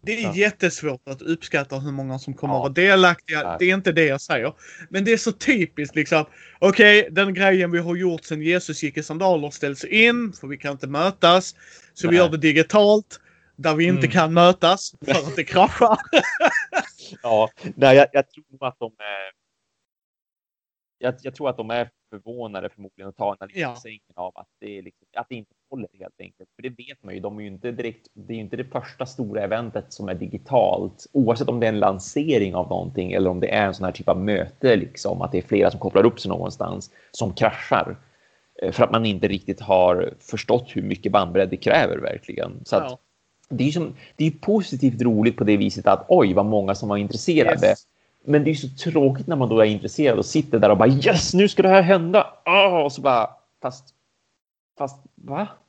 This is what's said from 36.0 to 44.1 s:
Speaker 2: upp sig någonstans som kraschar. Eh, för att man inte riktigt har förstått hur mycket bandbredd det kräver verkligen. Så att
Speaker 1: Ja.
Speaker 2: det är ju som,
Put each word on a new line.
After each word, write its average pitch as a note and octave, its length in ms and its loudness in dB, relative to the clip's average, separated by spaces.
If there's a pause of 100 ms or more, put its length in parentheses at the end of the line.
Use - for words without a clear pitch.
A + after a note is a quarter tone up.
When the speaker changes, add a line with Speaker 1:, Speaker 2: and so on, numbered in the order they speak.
Speaker 2:
upp A#2 140 0
sig - 80 -10
någonstans F2+ 640 -8 (200)
som G2 240 -6
kraschar. G#2 640 -2 (640)
Eh, F#2 100 -4
för B2 120 4
att - 60 0
man A2+ 160 0
inte G2+ 220 -2
riktigt F#2+ 320 -6
har F2+ 600 2
förstått - 480 -4
hur G2+ 140 -6
mycket G2+ 300 -6
bandbredd F#2+ 380 2
det F#2 60 -6
kräver A2 420 0
verkligen. - 680 -10
Så - 120 -2
att D3 140 -2
Speaker 1:
Ja. B2+ 80 -16 (500)
Speaker 2:
det B2+ 160 -4
är - 20 2
ju D3+ 60 0
som, D#3 240 -6 (200)